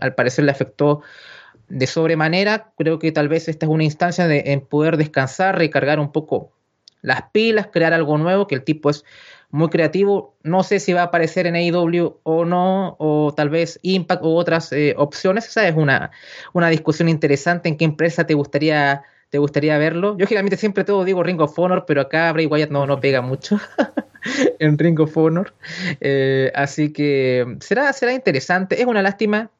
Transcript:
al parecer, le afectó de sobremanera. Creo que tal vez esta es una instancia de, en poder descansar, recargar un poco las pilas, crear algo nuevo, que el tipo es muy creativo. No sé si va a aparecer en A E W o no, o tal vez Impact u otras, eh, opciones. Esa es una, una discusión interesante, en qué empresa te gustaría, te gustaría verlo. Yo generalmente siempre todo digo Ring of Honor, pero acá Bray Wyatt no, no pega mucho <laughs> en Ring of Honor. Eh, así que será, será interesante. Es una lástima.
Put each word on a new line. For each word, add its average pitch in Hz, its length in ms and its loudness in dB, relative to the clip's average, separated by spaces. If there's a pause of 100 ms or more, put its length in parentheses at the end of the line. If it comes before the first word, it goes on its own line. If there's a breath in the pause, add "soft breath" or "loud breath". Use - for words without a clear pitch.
al 131 120 -2
parecer, 123 300 0
le 143 60 2
afectó 147 500 -2 (680 loud breath)
de 131 160 -2
sobremanera. 165 920 0
Creo 156 220 0
que 160 120 0
tal 151 180 0
vez 165 200 -2
esta 156 160 -6
es 156 80 0
una 156 120 2
instancia 170 440 0
de, 147 200 2
en 139 120 0
poder 151 380 0
descansar, 151 580 0
recargar 147 420 0
un 147 140 -2
poco - 400 -4 (480)
las 127 220 -2 (100)
pilas, 214 380 2
crear 165 220 2
algo 151 240 2
nuevo, 185 300 2
que 147 80 -4
el 127 100 -6
tipo 151 240 0
es 147 160 -2 (460 loud breath)
muy 156 180 2
creativo. 170 720 0
No 180 200 0
sé 190 180 0
si 185 140 0
va 175 80 2
a - 20 2
aparecer 170 420 0
en 175 80 -2
A 170 60 0
E 170 100 0
W 170 520 0
o 160 240 0
no, 180 520 0
o 151 380 0
tal 147 140 0
vez 165 320 -2
Impact 185 420 -2
u 160 40 0
otras, 165 440 0
eh, 147 240 0
opciones. 185 500 -2
Esa 214 220 0
es 160 80 0
una, 147 360 0 (420 loud breath)
una 170 160 4
discusión 160 400 0
interesante, 160 580 0
en 156 80 -2
qué 165 80 2
empresa 160 420 0
te 160 60 0
gustaría, 147 720 0 (260 loud breath)
te - 80 -4
gustaría 147 400 2
verlo. 170 400 0
Yo 190 100 2
generalmente 196 300 0
siempre 208 280 -2
todo 196 200 0
digo 185 180 0
Ring 170 200 -2
of 147 160 -2
Honor, 185 280 0
pero 143 140 0
acá 160 320 0
Bray 160 140 0
Wyatt 151 240 0
no, 139 160 0
no 139 140 -2
pega 135 200 2
mucho 135 400 -4 (160)
<laughs> - 800 -4
en 151 200 2
Ring 160 200 2
of 156 180 0
Honor. 160 360 0 (480 loud breath)
Eh, 135 540 0
así 143 360 -2
que 131 680 0
será, 269 320 0
será 247 220 -2
interesante. 185 640 -2
Es 247 60 2
una 220 160 2
lástima. 208 580 -2